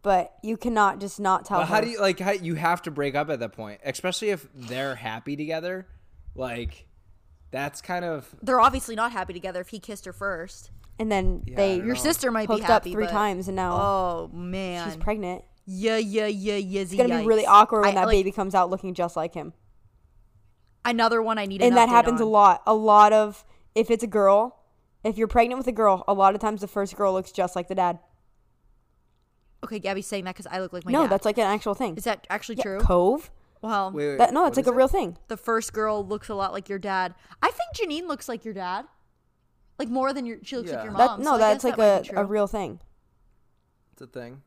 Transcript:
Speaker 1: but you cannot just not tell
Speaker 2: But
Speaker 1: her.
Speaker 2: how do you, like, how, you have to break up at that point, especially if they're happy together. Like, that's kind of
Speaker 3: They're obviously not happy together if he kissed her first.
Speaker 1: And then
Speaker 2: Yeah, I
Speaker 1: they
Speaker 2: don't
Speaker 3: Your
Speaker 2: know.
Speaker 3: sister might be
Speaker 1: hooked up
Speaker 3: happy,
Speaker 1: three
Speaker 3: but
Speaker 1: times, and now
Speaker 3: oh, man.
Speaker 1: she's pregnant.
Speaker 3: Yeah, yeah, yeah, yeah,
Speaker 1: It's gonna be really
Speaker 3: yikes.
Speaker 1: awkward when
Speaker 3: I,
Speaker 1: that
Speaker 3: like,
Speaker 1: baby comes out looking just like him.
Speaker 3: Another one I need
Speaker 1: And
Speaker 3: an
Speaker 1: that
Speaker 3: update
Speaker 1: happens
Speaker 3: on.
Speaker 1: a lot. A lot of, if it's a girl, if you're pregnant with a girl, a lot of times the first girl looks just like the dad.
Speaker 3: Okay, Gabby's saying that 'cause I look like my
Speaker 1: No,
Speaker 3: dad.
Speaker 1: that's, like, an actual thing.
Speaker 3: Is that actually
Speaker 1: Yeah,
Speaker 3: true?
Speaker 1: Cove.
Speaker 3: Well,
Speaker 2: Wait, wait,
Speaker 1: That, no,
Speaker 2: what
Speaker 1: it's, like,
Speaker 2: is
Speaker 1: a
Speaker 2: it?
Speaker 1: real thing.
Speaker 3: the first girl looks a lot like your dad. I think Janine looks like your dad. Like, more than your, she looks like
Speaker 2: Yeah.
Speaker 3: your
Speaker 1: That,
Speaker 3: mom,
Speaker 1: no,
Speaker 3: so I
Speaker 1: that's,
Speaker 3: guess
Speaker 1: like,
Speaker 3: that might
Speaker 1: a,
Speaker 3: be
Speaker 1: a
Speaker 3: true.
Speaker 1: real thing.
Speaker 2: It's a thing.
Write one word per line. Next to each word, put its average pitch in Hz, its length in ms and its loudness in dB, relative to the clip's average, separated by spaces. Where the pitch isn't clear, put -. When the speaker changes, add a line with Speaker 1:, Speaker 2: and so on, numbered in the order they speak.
Speaker 1:
but 190 320 0
you 220 120 -4
cannot 208 440 0
just 196 180 -12
not 190 260 0
tell 196 140 -2
Speaker 2:
But 160 100 0
Speaker 1:
her. 196 60 0
Speaker 2:
how 214 60 4
do 233 100 -4
you, 220 100 -8
like, 196 200 0
how, 185 100 -2
you 175 240 -4
have 165 280 -2
to 160 100 -10
break 143 240 -4
up 147 140 -2
at 131 100 -2
that 113 120 -4
point, 107 320 -14
especially 185 460 -4
if 180 240 -6
they're 131 400 -8
happy 117 420 -8
together. 165 520 -8
Like, 120 500 -10
that's 139 320 -8
kind 175 220 -6
of 160 360 -8
Speaker 3:
They're 254 200 2
obviously 247 340 2
not 226 160 -2
happy 190 220 -8
together 180 280 -10
if 185 80 -14
he 214 120 -14
kissed 208 240 -16
her 180 80 -14
first. 185 580 -10
Speaker 1:
And 220 100 -2
then 185 360 0
Speaker 2:
Yeah, - 80 -12
I - 20 -4
Speaker 1:
they 196 220 2
Speaker 2:
don't 196 80 -4
Speaker 3:
Your 247 100 0
Speaker 2:
know. - 40 -8
Speaker 3:
sister 285 300 0
might 220 180 -4
be 226 60 2
Speaker 1:
hooked 220 100 -4
up 233 60 0
Speaker 3:
happy, 180 80 -8
Speaker 1:
three 214 140 -2
Speaker 3:
but 175 40 -6
Speaker 1:
times, 196 380 -2
and 190 80 -6
now 180 200 -2
Speaker 3:
oh, 185 560 -2
man. 180 540 -8
Speaker 1:
she's 160 100 -8
pregnant. 185 460 -6
Speaker 3:
Yeah, 202 300 -2
yeah, 214 300 -2
yeah, 208 300 -4
yeah, 196 260 -4
Speaker 1:
It's 180 120 -8
gonna 240 280 2
be 214 40 -2
really 220 160 4
Speaker 3:
yikes. 185 60 0
Speaker 1:
awkward 214 320 8
when 202 100 4
Speaker 3:
I, 196 40 -4
Speaker 1:
that 190 120 2
Speaker 3:
like, 220 80 4
Speaker 1:
baby 190 160 2
comes 196 240 -6
out 180 160 4
looking 185 240 -6
just 175 220 -4
like 165 180 -6
him. 160 180 -12
Speaker 3:
Another 233 360 0
one 220 160 -2
I 202 100 -6
need 196 160 -8
Speaker 1:
And 247 100 6
Speaker 3:
an - 20 2
Speaker 1:
that 233 140 8
Speaker 3:
update 240 40 2
Speaker 1:
happens 233 280 6
Speaker 3:
on. 220 80 2
Speaker 1:
a - 20 0
lot. 202 340 8
A 220 100 4
lot 208 380 8
of, 214 320 2
if 220 160 2
it's 226 140 2
a - 20 -6
girl, 208 500 4
if 214 160 -4
you're 220 80 0
pregnant 240 320 2
with 254 80 -6
a 247 60 -2
girl, 202 340 2
a 202 80 0
lot 196 220 4
of 196 40 -6
times 220 200 -4
the 202 80 -10
first 202 280 -6
girl 196 160 0
looks 185 200 -6
just 180 240 -4
like 175 100 -6
the 190 80 -8
dad. 175 240 -2
Speaker 3:
Okay, 214 120 -12
Gabby's 196 280 -6
saying 196 180 -8
that 185 100 -10
'cause - 160 -18
I 185 100 -6
look 180 120 -10
like 170 120 -12
my 220 80 -4
Speaker 1:
No, 311 100 2
Speaker 3:
dad. 247 80 0
Speaker 1:
that's, 196 140 0
like, 214 140 0
an 214 80 2
actual 202 280 -2
thing. 196 220 -6
Speaker 3:
Is 208 80 -12
that 214 260 -6
actually 208 260 -8
Speaker 1:
Yeah, - 60 -4
Speaker 3:
true? 196 180 -6
Speaker 1:
Cove. 190 500 4
Speaker 3:
Well, 202 300 -2
Speaker 2:
Wait, 147 180 -4
wait, 139 80 -4
Speaker 1:
That, 240 140 6
no, 311 100 2
Speaker 2:
what 320 60 4
Speaker 1:
it's, 247 100 -2
like, 269 60 -2
Speaker 2:
is 254 40 2
Speaker 1:
a 247 40 2
Speaker 2:
it? 240 40 0
Speaker 1:
real 262 120 6
thing. 254 300 -2
Speaker 3:
the 220 80 -10
first 226 360 -4
girl 214 340 -4
looks 202 220 -10
a 220 60 -8
lot 196 180 -4
like 196 160 -10
your 196 100 -8
dad. 185 360 -4
I 453 80 2
think 679 200 -8
Janine 339 160 -8
looks 294 220 -10
like 226 160 -10
your 220 100 -12
dad. 190 320 -8
Like, 262 100 -6
more 262 240 -2
than 262 140 -8
your, 226 160 -12
she 277 140 -12
looks 180 140 -8
like 139 80 -6
Speaker 2:
Yeah. 220 60 -8
Speaker 3:
your 214 100 -12
Speaker 1:
That, 226 120 6
Speaker 3:
mom, 220 160 -4
Speaker 1:
no, 302 80 0
Speaker 3:
so - 40 4
I - 40 2
Speaker 1:
that's, 214 180 6
Speaker 3:
guess 262 80 -8
Speaker 1:
like, 240 120 0
Speaker 3:
that 220 60 2
might 202 160 6
Speaker 1:
a, 117 40 -2
Speaker 3:
be - 60 -14
Speaker 1:
a - 40 -14
Speaker 3:
true. - 20 -
Speaker 1:
real 202 220 0
thing. 180 340 -8
Speaker 2:
It's - 100 -20
a 127 40 -18
thing. 123 400 -16